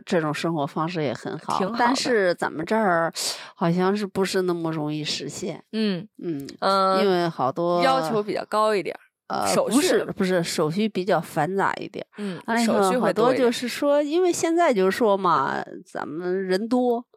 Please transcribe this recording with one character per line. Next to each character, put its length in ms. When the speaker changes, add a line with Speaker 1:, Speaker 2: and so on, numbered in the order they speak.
Speaker 1:
这 160
种 140
生 200
活 120
方 200
式 160
也 120
很 240
好， 180
Speaker 2:
挺 100
好 60
的。 60
Speaker 1:
但 180
是 380
咱 180
们 140
这 100
儿 340
好 160
像 240
是 100
不 160
是 200
那 100
么 180
容 220
易 100
实 260
现。 440
Speaker 2:
嗯。 340
Speaker 1:
嗯。 240
Speaker 2:
嗯， 420
Speaker 1:
因 80
为 160
好 240
多 320
Speaker 2:
要 200
求 200
比 120
较 140
高 260
一 80
点 120
儿。 60
Speaker 1:
呃， 180
Speaker 2:
手 240
续。 60
Speaker 1:
不 60
是， 220
不 60
是， 180
手 280
续 160
比 200
较 120
繁 380
杂 240
一 80
点。 160
Speaker 2:
嗯， 280
Speaker 1:
完 100
了 60
以 40
后 160
Speaker 2:
手 100
续 60
会 140
多 200
一 40
点。 100
Speaker 1:
好 0
多 0
就 40
是 160
说， 360
因 200
为 80
现 240
在 200
就 160
是 60
说 200
嘛， 400
咱 160
们 400
人 220
多， 340